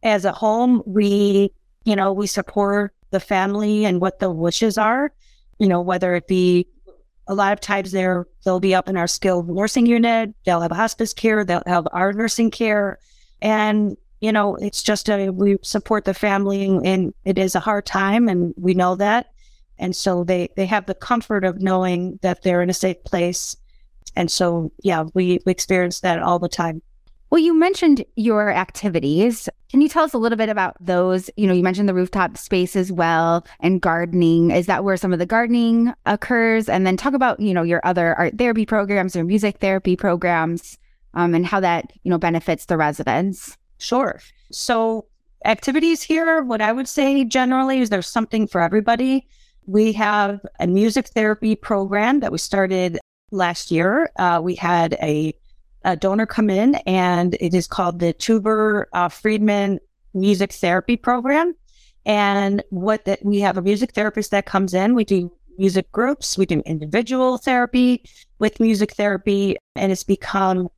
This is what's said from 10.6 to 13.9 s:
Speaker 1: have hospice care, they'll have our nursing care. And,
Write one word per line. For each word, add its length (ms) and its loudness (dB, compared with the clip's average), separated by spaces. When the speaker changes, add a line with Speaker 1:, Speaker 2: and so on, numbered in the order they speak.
Speaker 1:
have 100 -2
hospice 420 -2
care, 300 0
they'll 220 -2
have 260 0
our 220 0
nursing 380 0
care. 480 -2
And, 560 0